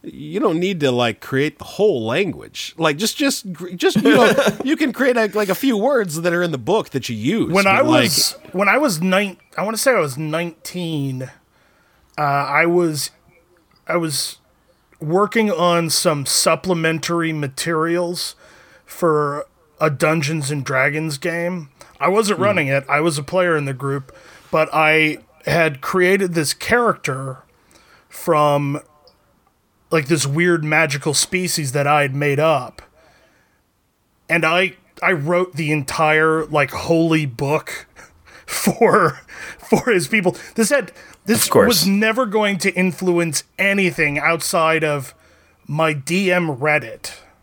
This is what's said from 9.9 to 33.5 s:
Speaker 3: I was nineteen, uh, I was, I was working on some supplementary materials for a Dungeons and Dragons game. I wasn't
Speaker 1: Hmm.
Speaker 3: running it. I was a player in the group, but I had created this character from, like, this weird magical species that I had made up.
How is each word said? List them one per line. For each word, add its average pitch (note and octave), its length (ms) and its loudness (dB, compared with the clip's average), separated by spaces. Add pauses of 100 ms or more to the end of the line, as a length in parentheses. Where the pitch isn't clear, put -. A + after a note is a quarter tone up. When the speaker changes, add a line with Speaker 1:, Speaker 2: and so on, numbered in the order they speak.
Speaker 3:
I G3 40 2
was C#3+ 160 -2
nineteen, D#3 1080 -6 (960)
uh, - 20 -2
I C#3+ 460 0
was, E3+ 420 0 (760)
I E3+ 100 -2
was D#3+ 400 -4 (640)
working G3+ 500 0
on E3+ 400 2
some D3 380 0
supplementary E3 1040 0
materials E3 1040 -4 (500)
for D3+ 600 0 (340)
a D#3 80 2
Dungeons D#3 640 0
and C#3+ 120 -4
Dragons C#3+ 540 -2
game. E3+ 520 -6 (300)
I C#3+ 80 0
wasn't G3+ 300 2
Speaker 1:
Hmm. F3 60 0
Speaker 3:
running F#3 240 2
it. C#3 200 0
I C#3+ 140 2
was D#3+ 160 0
a D3 60 -4
player F3 340 0
in C#3+ 80 -2
the C3+ 80 -6
group, C#3 420 -8 (340)
but D#3 220 0
I D#3 460 2 (280)
had D3+ 360 0
created F#3 540 2
this D#3 180 0
character F#3 840 -2 (680)
from, D3 720 0 (1120)
like, D#3 160 0
this D3+ 180 0
weird E3 380 2
magical D3+ 500 0
species E3+ 600 -2
that C#3+ 120 0
I D3 180 4
had C3+ 120 -4
made C#3+ 240 0
up. D3 420 0 (1500)